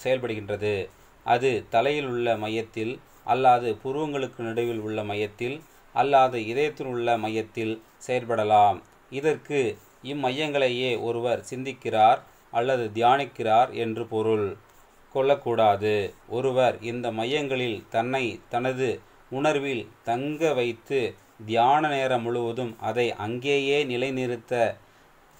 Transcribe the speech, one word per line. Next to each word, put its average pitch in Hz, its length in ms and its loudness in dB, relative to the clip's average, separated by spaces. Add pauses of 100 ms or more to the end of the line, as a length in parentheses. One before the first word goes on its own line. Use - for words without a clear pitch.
செயல்படுகின்றது. 107 680 -2 (520)
அது 123 260 2 (160)
தலையில் 135 440 0
உள்ள 120 240 0
மையத்தில், 110 580 -6 (320)
அல்லாது 123 580 4
புருவங்களுக்கு 139 580 -4
நடுவில் 117 460 -4
உள்ள 107 160 -4
மையத்தில், 107 540 -6 (360)
அல்லாது 131 520 4
இதயத்தில் 139 480 -2
உள்ள 120 240 0
மையத்தில் 110 580 -4 (300)
செயற்படலாம். 107 720 2 (300)
இதற்கு 139 520 -2 (400)
இம்மையங்களையே 131 1000 0
ஒருவர் 117 500 -2
சிந்திக்கிறார் 120 680 2 (380)
அல்லது 123 260 0 (100)
தியானிக்கிறார் 120 760 2 (120)
என்று 113 300 -4
பொருள் 110 340 2 (680)
கொள்ளக்கூடாது. 113 800 2 (360)
ஒருவர் 123 520 2
இந்த 120 260 -6 (120)
மையங்களில் 127 580 -2 (120)
தன்னை 127 340 -2 (260)
தனது 127 400 -2 (420)
உணர்வில் 135 540 -2 (200)
தங்க 147 500 -2
வைத்து 123 440 -2 (480)
தியான 123 420 4
நேரம் 131 340 0
முழுவதும் 117 580 -4
அதை 113 320 0
அங்கேயே 135 720 0
நிலைநிறுத்த 127 680 -4 (880)